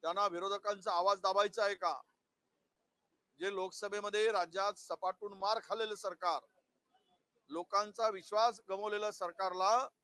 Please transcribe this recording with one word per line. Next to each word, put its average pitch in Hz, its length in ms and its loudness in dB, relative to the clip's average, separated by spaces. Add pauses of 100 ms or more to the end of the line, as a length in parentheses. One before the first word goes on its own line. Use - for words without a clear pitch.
त्यांना 185 240 2
विरोधकांचा 196 640 -2
आवाज 190 280 4
दाबायचा 202 440 2
आहे 202 100 0
का? 160 260 -2 (1400)
जे 196 160 -4
लोकसभेमध्ये 208 760 -2
राज्यात 190 400 0
सपाटून 190 680 -6
मार 208 240 2
खाल्लेलं 214 320 -4
सरकार, 175 460 -4 (1080)
लोकांचा 202 600 0
विश्वास 214 600 0
गमावलेलं 208 420 -2
सरकारला 190 760 0 (160)